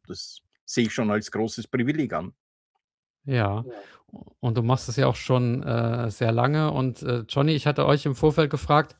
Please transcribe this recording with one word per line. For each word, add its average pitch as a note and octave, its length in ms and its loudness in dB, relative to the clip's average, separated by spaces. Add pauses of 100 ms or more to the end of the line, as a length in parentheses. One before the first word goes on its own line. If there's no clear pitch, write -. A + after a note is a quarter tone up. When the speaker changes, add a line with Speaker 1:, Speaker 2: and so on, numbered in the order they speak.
Speaker 1:
Das - 340 -14 (220)
sehe - 220 0
ich G#2+ 80 -4
schon A2 160 -2
als G#2+ 220 -2
großes A2 360 -6
Privileg C3+ 460 -2
an. E2 200 -6 (920)
Speaker 2:
Ja. A#2 400 0
Speaker 1:
Ja. B2 80 -14 (680)
Speaker 2:
Und A#2 180 0
du - 20 0
machst B2 280 0
es A#2+ 60 -6
ja C3+ 120 4
auch B2+ 80 2
schon, B2 480 0
äh, A#2 480 -2
sehr A2+ 200 0
lange. C#3+ 380 2
Und, C3 320 -2
äh, B2 260 -2
Johnny, D3 260 2
ich D3 120 -2
hatte C#3+ 220 2
euch D3 180 4
im C#3+ 80 0
Vorfeld D3+ 380 2
gefragt D3+ 480 2